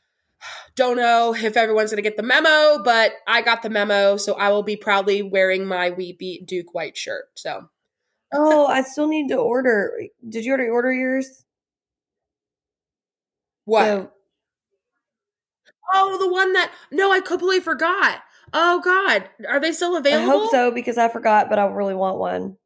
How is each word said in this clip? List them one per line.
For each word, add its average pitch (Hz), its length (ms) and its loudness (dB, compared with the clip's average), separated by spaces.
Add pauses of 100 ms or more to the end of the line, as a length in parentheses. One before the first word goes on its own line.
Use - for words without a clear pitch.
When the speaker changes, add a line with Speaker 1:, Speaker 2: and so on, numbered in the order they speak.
(760)
Speaker 1:
Don't 254 220 0
know 233 380 2
if 220 200 -2
everyone's 220 360 2
gonna 208 100 -4
get 214 160 -4
the 214 60 -4
memo, 302 600 4
but 226 300 2 (140)
I 214 160 0
got 233 180 0
the 220 80 -6
memo, 202 480 2
so 202 160 -2
I 202 160 0
will 208 140 2
be 208 120 -4
proudly 202 460 0
wearing 190 460 0
my 180 240 -2
We 180 220 -10
Beat 180 340 -12
Duke 175 260 -8
white 160 240 -10
shirt, - 280 -10 (100)
so. 139 340 -12 (640)
Speaker 2:
Oh, 302 320 4
I 262 160 2
still 302 260 -4
need 302 220 -2
to 269 80 -2
order. 226 640 0 (260)
Did 220 180 -10
you 262 80 -2
already 254 160 -2
order 240 220 0
yours? 262 540 -4 (2250)
Speaker 1:
What? 208 200 4
Speaker 2:
So 202 260 -2 (1800)
Speaker 1:
Oh, 381 240 2
the 381 140 0
one 370 220 0
that, 359 180 0 (200)
no, 294 200 2
I - 100 2
completely 359 380 -2
forgot. 330 600 -2 (300)
Oh, 349 320 2
God. 359 460 0 (180)
Are 269 120 0
they 320 120 -2
still 349 240 -2
Speaker 2:
I 330 40 0
Speaker 1:
available? 285 400 2
Speaker 2:
hope 427 120 0
so, 247 200 2
because 233 260 -4
I 233 100 2
forgot, 220 420 2
but 208 100 2
I 202 80 2
really 196 260 -2
want 190 240 -2
one. 185 480 -6